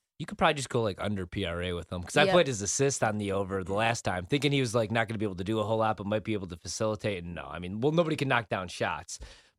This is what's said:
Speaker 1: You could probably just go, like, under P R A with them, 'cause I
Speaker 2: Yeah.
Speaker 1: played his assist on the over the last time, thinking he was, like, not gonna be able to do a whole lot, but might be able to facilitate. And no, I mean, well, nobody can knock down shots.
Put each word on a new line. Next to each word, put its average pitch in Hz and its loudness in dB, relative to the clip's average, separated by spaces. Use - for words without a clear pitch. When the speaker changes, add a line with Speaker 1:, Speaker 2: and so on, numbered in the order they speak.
Speaker 1:
You 165 -6
could - -10
probably 165 6
just 139 -4
go, 120 0
like, 98 0
under 95 -2
P 98 -4
R 87 -2
A 90 -2
with 85 -6
them, 90 -6
'cause - -2
I 147 8
Speaker 2:
Yeah. 190 2
Speaker 1:
played 175 6
his 120 -2
assist 135 2
on 107 2
the 98 0
over 95 -2
the 92 -4
last 113 2
time, 92 -2
thinking 143 2
he 139 4
was, 120 0
like, 110 2
not 117 2
gonna 110 -4
be 107 0
able 95 -2
to 92 -4
do 110 0
a 107 2
whole 110 0
lot, 110 2
but 98 -6
might 104 0
be 110 -2
able 95 -4
to 87 -10
facilitate. 104 -2
And 85 -8
no, 73 -8
I 73 -10
mean, 92 -6
well, 147 2
nobody 160 2
can 135 -2
knock 120 2
down 95 -2
shots. 85 -4